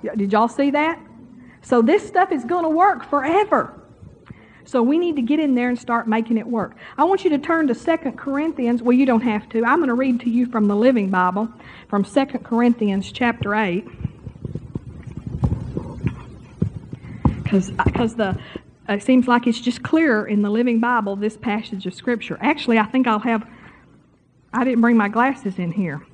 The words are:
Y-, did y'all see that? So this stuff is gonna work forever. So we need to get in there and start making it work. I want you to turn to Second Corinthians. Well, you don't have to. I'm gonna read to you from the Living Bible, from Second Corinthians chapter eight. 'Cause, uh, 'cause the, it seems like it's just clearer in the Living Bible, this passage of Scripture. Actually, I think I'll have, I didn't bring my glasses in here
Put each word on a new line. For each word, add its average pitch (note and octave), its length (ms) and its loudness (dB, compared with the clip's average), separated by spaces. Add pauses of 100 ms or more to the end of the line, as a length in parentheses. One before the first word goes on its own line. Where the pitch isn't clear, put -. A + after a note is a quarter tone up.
Y-, G#3+ 120 -8
did G3+ 160 -2
y'all G#3+ 160 4
see C#4 260 0
that? D#4 260 0 (640)
So A#3+ 180 4
this D4 260 4
stuff F#4 260 2
is B3+ 120 -2
gonna E4+ 240 0
work E4+ 400 2
forever. D4+ 640 2 (920)
So B3 160 2
we C#4+ 160 2
need F4 180 0
to C4+ 60 -2
get D4 180 0
in C#4+ 140 0
there B3 160 0
and A#3+ 80 -2
start A#3 280 -4
making A3+ 300 0
it A3 100 -2
work. A#3 300 -4 (220)
I C#4+ 60 4
want F#4 200 0
you F4 60 4
to C#4+ 80 0
turn D#4+ 300 0
to A#3 60 2
Second D#4+ 440 -4
Corinthians. C4+ 640 -2
Well, A#3+ 100 2
you C4 140 4
don't A3+ 160 2
have G#3 280 -2
to. A3+ 140 0
I'm C4+ 160 2
gonna C4 140 0
read B3 260 0
to B3 80 -2
you A#3+ 160 2
from A3 240 0
the G3+ 80 2
Living A3+ 320 4
Bible, F#3+ 400 0 (400)
from G3+ 160 2
Second C4+ 400 -2
Corinthians A3+ 640 0
chapter G3 440 -2
eight. G#3 320 0 (3500)
'Cause, F#3+ 320 0
uh, F#3 60 -2
'cause A#3 320 0
the, F#3+ 220 -2 (480)
it G3+ 160 -2
seems B3+ 240 4
like A#3+ 200 2
it's A3+ 140 0
just - 220 -4
clearer D4 440 2
in G#3 160 0
the G3+ 80 0
Living A#3 280 2
Bible, A3+ 380 0
this G#3 220 -4
passage G#3 480 -6
of F3+ 80 -6
Scripture. - 480 -4
Actually, G3 360 2
I G#3+ 60 4
think B3+ 220 2
I'll A3 140 2
have, A3+ 280 -2 (1040)
I B3 100 0
didn't B3 200 2
bring A#3 160 6
my G3+ 100 2
glasses A3+ 500 -2
in F3 140 -2
here E3 300 -4 (120)